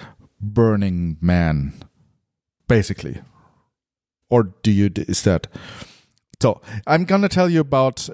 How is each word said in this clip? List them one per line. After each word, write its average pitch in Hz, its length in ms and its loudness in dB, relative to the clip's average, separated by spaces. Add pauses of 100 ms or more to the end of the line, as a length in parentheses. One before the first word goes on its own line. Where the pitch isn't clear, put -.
(400)
Burning 98 800 0
Man, 80 540 0 (920)
basically. 98 540 -2 (1080)
Or 110 320 2
do 110 80 2
you, 101 200 4
d-, - 180 -6
is - 160 -4
that? 90 240 0 (920)
So, - 220 0 (240)
I'm 160 200 2
gonna 196 220 2
tell 180 220 2
you 165 100 2
about, 135 540 0